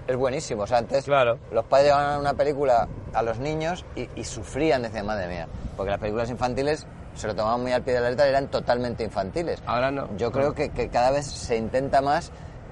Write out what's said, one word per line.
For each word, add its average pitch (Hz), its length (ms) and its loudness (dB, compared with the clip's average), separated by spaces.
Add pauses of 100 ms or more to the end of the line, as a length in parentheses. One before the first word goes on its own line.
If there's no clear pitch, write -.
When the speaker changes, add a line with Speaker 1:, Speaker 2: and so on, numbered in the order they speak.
Speaker 1:
es 127 100 0
buenísimo, 127 460 -2
o 101 40 -2
sea, 120 120 4
antes 127 260 0
Speaker 2:
Claro. 131 340 4 (140)
Speaker 1:
los 113 120 2
padres 143 240 6
llevaban 143 320 4
una 143 140 2
película 139 540 4 (260)
a 113 80 2
los 117 160 0
niños 156 460 -2 (100)
y, 123 200 -6
y 117 100 -8
sufrían, 135 580 0
decían, 107 240 -4
"Madre 101 220 -2
mía", 85 200 -6 (280)
porque 98 140 -2
las 101 100 0
películas 107 300 -2
infantiles 127 560 -2 (280)
se - 120 -8
lo 107 80 -2
tomaban 110 280 0
muy 127 100 -2
al 123 100 2
pie 123 120 0
de 123 60 2
la 120 100 2
letra 127 160 4
y - 20 6
eran 135 200 2
totalmente 120 560 0
infantiles. 104 600 -4
Speaker 2:
Ahora 123 240 0
no. 139 280 -4
Speaker 1:
Yo 117 140 0
creo 135 160 2
Speaker 2:
No. 143 60 -4
Speaker 1:
que, 139 160 -2
que 120 180 -2
cada 123 220 4
vez 143 160 2
se - 300 -4
intenta 131 460 2
más 147 280 0 (420)